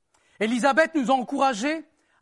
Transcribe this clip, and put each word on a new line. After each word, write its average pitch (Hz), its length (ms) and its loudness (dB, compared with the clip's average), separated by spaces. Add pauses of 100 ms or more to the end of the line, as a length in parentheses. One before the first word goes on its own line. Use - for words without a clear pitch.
(380)
Elisabeth 269 560 2
nous 262 160 0
a 269 40 4
encouragés 269 680 -2 (360)